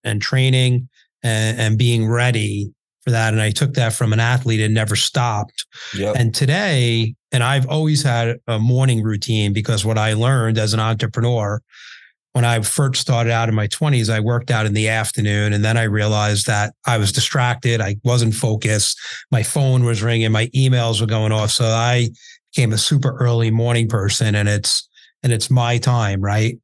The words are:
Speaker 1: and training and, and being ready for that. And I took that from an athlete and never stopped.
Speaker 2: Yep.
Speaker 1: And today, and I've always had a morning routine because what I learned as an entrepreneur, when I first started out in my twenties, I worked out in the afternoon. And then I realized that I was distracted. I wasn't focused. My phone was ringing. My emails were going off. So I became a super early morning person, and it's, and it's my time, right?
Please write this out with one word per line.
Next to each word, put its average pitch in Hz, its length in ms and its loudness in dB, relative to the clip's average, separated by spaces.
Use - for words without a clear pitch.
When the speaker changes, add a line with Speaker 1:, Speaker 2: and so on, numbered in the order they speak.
Speaker 1:
and 107 160 -4
training 127 680 0
and, 113 360 -2
and 110 200 0
being 117 300 2
ready 110 640 -2
for - 80 -2
that. 113 220 2
And 110 100 0
I 107 80 0
took 143 240 0
that 113 180 0
from 110 200 0
an 107 80 0
athlete 120 400 0
and 107 120 0
never 107 240 0
stopped. 110 720 -4
Speaker 2:
Yep. 98 220 -2
Speaker 1:
And 117 180 2
today, 127 800 0
and 123 100 2
I've 131 260 0
always 151 340 0
had 117 440 0
a 113 120 -2
morning 123 440 2
routine 107 500 0
because 104 320 -2
what 110 140 0
I 110 140 0
learned 113 440 0
as 107 160 0
an 110 80 0
entrepreneur, 110 800 -2
when 123 140 2
I 117 140 2
first 131 400 0
started 117 300 0
out 113 200 0
in 110 40 0
my 104 120 0
twenties, 123 420 0
I 110 120 0
worked 120 300 -2
out 110 140 0
in 104 80 0
the 107 160 0
afternoon. 104 640 0
And 104 100 0
then 110 140 2
I 113 60 2
realized 104 640 0
that 104 260 -2
I 120 100 2
was 101 160 0
distracted. 120 720 0
I 98 220 -2
wasn't 117 300 2
focused. 107 640 -2
My 117 120 2
phone 131 420 2
was 113 180 0
ringing. 113 300 0
My 110 160 2
emails 120 520 2
were 113 60 0
going 110 260 0
off. 107 180 0
So - 160 0
I 117 420 2
became 117 180 2
a 107 60 -2
super 135 380 0
early 117 340 2
morning 117 380 2
person, 104 460 0
and 104 120 0
it's, 104 400 -2
and 131 100 2
it's 107 180 -2
my 123 280 2
time, 110 420 0
right? 107 440 -2